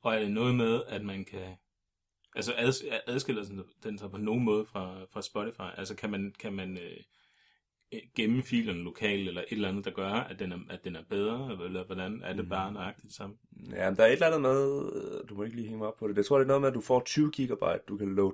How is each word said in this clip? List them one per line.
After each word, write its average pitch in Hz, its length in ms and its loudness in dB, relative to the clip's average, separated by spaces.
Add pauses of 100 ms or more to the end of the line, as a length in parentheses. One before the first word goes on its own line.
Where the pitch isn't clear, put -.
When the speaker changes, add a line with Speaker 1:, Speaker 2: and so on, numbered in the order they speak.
Speaker 1:
Og 113 120 2
er 110 40 2
det 104 140 0
noget 120 220 2
med, 117 340 2
at 104 160 -8
man 98 200 -6
kan, 92 320 -12 (800)
altså, 117 160 -2
ads-, 120 540 0
adskiller 117 380 -2
den, 95 180 -10 (200)
den 107 160 -8
sig 98 120 -10
på 95 60 -10
nogen 110 280 0
måde 107 220 4
fra, 92 380 -8
fra 101 180 -10
Spotify? 107 380 -6 (160)
Altså, 98 200 -8
kan 107 140 -6
man, 98 300 -2
kan 107 120 -8
man, 92 260 -6
øh, 85 180 -12 (1000)
øh, 226 60 -10 (160)
gemme 117 260 2
filerne 110 400 0
lokalt, 98 460 -2
eller 87 120 -6
et 78 120 -8
eller 104 160 -2
andet, 98 160 -4
der 98 60 -4
gør, 95 200 -4
at - 280 -4
den 92 140 -6
er, 87 60 -8 (120)
at 92 140 -12
den 87 120 -8
er 80 140 -12
bedre, 107 540 -2
eller 92 200 -6
hvordan? 92 380 -6
Er 90 100 -8
det 95 160 -6
bare 95 220 -2
Speaker 2:
Mm. 104 40 -8
Speaker 1:
nøjagtigt 98 320 -10
det - 80 -18
samme? 101 220 -12 (340)
Speaker 2:
Ja, 95 200 0
men 95 60 0
der 113 60 10
er 113 60 12
et 120 40 10
eller 160 140 4
andet 160 140 4
med, 139 540 2
øh, - 340 -6
du 107 60 -14
må 98 80 -6
ikke 113 140 -6
lige 117 100 -6
hænge 110 120 -8
mig 107 100 -2
op 110 100 -6
på 110 100 -2
det. 101 80 0
Jeg 104 80 4
tror, 139 140 6
det 135 60 8
er 131 40 4
noget 139 120 6
med, 139 80 4
at 127 60 2
du 123 60 0
får 123 260 4
tyve 151 240 4
gigabyte, 117 580 0
du 101 80 -4
kan 98 180 -2
load 98 200 6